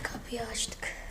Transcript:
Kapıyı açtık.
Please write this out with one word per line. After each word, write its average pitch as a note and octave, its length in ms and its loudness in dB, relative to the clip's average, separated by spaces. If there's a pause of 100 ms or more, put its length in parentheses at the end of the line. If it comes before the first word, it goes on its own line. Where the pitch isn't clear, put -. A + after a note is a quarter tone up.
Kapıyı - 440 0
açtık. - 640 0